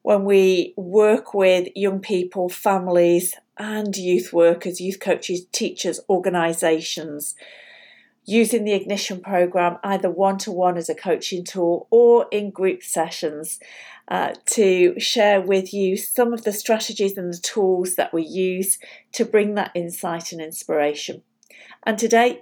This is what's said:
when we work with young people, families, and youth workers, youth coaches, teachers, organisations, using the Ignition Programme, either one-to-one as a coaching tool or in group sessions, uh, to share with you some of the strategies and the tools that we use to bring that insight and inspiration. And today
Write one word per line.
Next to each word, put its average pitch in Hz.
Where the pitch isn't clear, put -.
when 202
we 190
work 214
with 185
young 196
people, 185
families, 175
and 208
youth 180
workers, 170
youth 190
coaches, 180
teachers, -
organisations, 165
using 220
the 208
Ignition 196
Programme, 180
either 190
one-to-one 185
as 165
a 160
coaching 180
tool 175
or 233
in 208
group 190
sessions, 160
uh, -
to 185
share 208
with 190
you 196
some 240
of 226
the 208
strategies 214
and 180
the 175
tools 180
that -
we 165
use 185
to 226
bring 208
that 202
insight 170
and 165
inspiration. 151
And 214
today 233